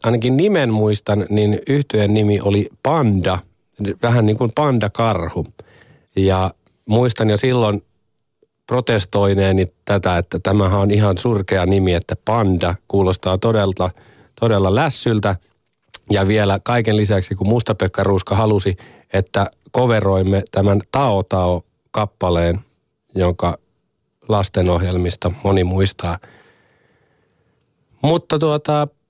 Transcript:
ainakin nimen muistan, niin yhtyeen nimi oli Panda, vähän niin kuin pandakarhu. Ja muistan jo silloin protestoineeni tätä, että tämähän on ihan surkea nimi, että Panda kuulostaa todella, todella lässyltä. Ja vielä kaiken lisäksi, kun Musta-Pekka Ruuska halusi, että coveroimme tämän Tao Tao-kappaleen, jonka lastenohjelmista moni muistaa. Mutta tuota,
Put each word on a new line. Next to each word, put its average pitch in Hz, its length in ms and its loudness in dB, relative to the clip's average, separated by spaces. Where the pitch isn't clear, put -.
ainakin 120 340 0
nimen 160 360 2
muistan, 104 560 0
niin 104 380 0
yhtyeen 110 460 0
nimi 104 280 2
oli 101 280 0
Panda, 101 560 0
vähän 117 240 2
niin 107 120 2
kuin 117 180 -2
pandakarhu. 107 920 -2
Ja 95 380 0
muistan 113 440 0
jo 104 80 2
silloin 113 460 0
protestoineeni 98 1080 0
tätä, 92 320 0
että 87 220 -4
tämähän 98 400 2
on 98 120 2
ihan 104 260 2
surkea 98 480 0
nimi, 95 280 2
että 85 220 -4
Panda 92 500 0
kuulostaa 92 500 0
todella, 95 540 -2
todella 101 360 2
lässyltä. 113 600 0
Ja 98 180 2
vielä 101 360 2
kaiken 110 340 0
lisäksi, 101 380 0
kun 95 120 -4
Musta-Pekka 104 560 -2
Ruuska 98 320 0
halusi, 101 420 0
että 98 380 -2
coveroimme 98 760 2
tämän 101 300 2
Tao 117 320 0
Tao-kappaleen, 90 1400 -2
jonka 90 420 -2
lastenohjelmista 90 1040 0
moni 98 200 2
muistaa. 92 540 -2
Mutta 156 380 0
tuota, 151 480 0